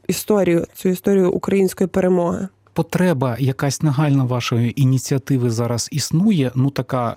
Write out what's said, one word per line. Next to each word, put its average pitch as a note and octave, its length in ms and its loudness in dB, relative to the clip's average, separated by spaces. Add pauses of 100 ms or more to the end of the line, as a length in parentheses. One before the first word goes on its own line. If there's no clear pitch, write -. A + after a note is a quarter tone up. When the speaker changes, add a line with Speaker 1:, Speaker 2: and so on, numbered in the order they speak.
Speaker 1:
історію, F3+ 680 0
цю - 140 -4
історію F#3 440 2
української F#3+ 560 0
перемоги. F#3 600 0 (240)
Speaker 2:
Потреба D#3+ 680 0
якась C3 440 -2
нагальна C#3 420 2
вашої A#2+ 580 -2
ініціативи C3 680 0
зараз A#2 420 -2
існує, D#3 600 0
ну, C3+ 160 2
така A#2+ 460 -4